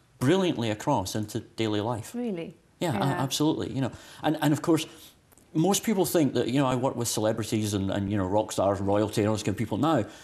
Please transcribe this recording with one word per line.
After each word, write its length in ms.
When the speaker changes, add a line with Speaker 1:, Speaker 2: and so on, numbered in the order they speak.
Speaker 1:
brilliantly 500
across 460
into 240
daily 420
life. 320
Speaker 2:
Really? 420
Speaker 1:
Yeah, 120
a-, 80
Speaker 2:
Yeah. 240
Speaker 1:
absolutely. 500
You 80
know, 100
and, 220
and 100
of 80
course, 240
most 280
people 220
think 300
that, 120
you 120
know, 80
I 80
work 200
with 120
celebrities 680
and, 160
and, 220
you 80
know, 80
rock 240
stars 260
and 100
royalty 340
and 80
all 40
those 80
kind 140
of 20
people 220
now, 260